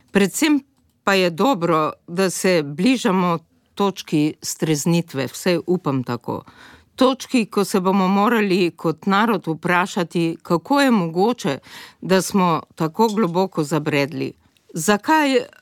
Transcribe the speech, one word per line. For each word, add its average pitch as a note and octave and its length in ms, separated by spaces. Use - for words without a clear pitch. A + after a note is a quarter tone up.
Predvsem C#4 500
pa G3 120
je F#3 140
dobro, E3+ 600
da F3+ 220
se F3+ 340
bližamo F3+ 760
točki F3 680
streznitve, D#3 880
vsaj F3 340
upam D3 380
tako. A#2 400
Točki, C4 480
ko - 200
se - 140
bomo F#3+ 280
morali G3+ 680
kot D#3+ 300
narod G3 420
vprašati, E3+ 920
kako F3 400
je C4+ 100
mogoče, F3+ 640
da F3+ 200
smo F3 400
tako E3 320
globoko F#3+ 560
zabredli. C#3+ 720
Zakaj C4+ 640